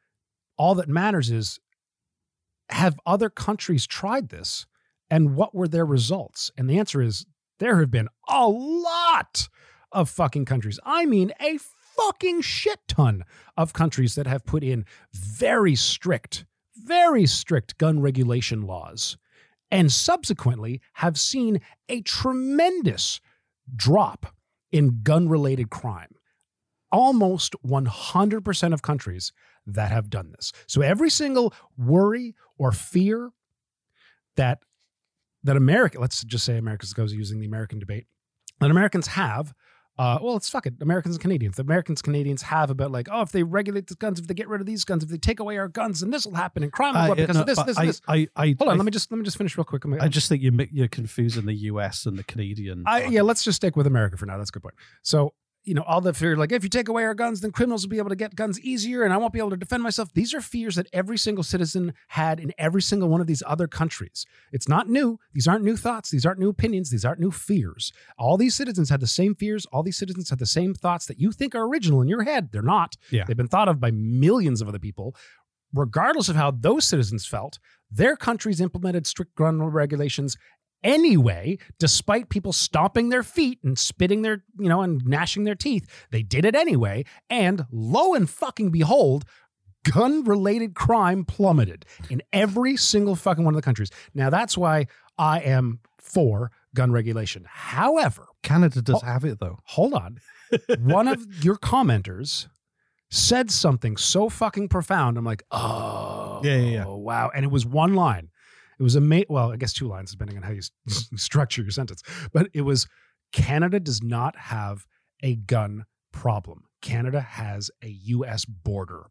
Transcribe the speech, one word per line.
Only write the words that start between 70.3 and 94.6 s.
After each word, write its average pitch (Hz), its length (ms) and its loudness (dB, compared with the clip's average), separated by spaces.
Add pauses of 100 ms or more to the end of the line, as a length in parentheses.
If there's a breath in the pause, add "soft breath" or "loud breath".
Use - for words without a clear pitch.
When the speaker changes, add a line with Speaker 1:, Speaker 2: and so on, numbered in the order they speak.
Speaker 1:
the 123 80 -4
same 180 300 0
thoughts 175 320 -4
that - 120 -12
you 196 120 2
think 269 240 -6
are 226 120 -2
original 196 360 2
in 127 60 2
your 220 120 0
head. 226 300 -2
They're 104 100 -4
not. 170 340 2 (140 loud breath)
Speaker 2:
Yeah. 107 160 0
Speaker 1:
They've 110 100 -2
been 123 120 0
thought 196 200 4
of 156 120 2
by 120 100 2
millions 127 720 2
of 104 60 -6
other 104 100 -8
people. 104 380 -10 (580 soft breath)
Regardless 170 560 0
of 165 60 0
how 143 160 2
those 160 360 2
citizens 113 380 0
felt, 113 320 -10 (320 soft breath)
their 208 260 2
countries 214 460 -2
implemented 180 460 -2
strict - 260 -8
gun 160 300 2
regulations 147 720 -2 (460 soft breath)
anyway, 185 760 4 (220 loud breath)
despite - 500 0
people 190 240 -2
stomping 202 560 2
their 247 140 2
feet 262 400 0
and 131 160 0
spitting 202 420 0
their, 214 220 -2 (160)
you 196 100 0
know, 175 120 4
and 160 220 0
gnashing 160 400 0
their 208 120 0
teeth. 254 320 -2 (240 loud breath)
They 113 100 0
did 127 240 0
it 151 80 4
anyway, 139 520 2 (220 loud breath)
and 185 440 0
lo 135 420 2
and 202 160 2
fucking 226 400 -4
behold, 156 560 4 (640 soft breath)
gun-related 226 840 2
crime 185 500 2
plummeted 151 600 2 (240 loud breath)
in 123 120 -4 (120)
every 220 440 2
single 208 380 2
fucking 170 280 0
one 156 100 4
of 151 40 2
the 147 80 -2
countries. 107 240 0 (240 loud breath)
Now, 135 160 0
that's 196 280 0
why 156 300 2 (300 soft breath)